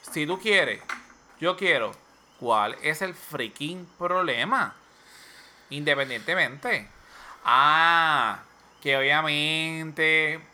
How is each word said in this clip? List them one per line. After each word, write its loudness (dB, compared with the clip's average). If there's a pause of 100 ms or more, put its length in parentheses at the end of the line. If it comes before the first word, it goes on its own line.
(100)
Si -4
tú -4
quieres, 0 (580)
yo -2
quiero, 0 (480)
¿cuál 2
es -2
el -6
freaking -8 (120)
problema? 0 (960)
Independientemente. -2 (560)
Ah, 4 (420)
que 0
obviamente 0 (140)